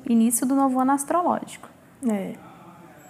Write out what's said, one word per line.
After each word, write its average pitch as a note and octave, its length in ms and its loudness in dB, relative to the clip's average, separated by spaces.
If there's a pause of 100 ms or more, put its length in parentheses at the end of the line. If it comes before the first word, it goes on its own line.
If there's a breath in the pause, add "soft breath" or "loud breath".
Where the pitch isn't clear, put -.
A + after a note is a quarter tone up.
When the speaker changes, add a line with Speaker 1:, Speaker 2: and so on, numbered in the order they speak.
Speaker 1:
início A#3 400 2
do C4+ 80 2
novo C4+ 240 2
ano C4 140 2
astrológico. D#4 760 -2 (420)
Speaker 2:
É. G3 260 -4 (760)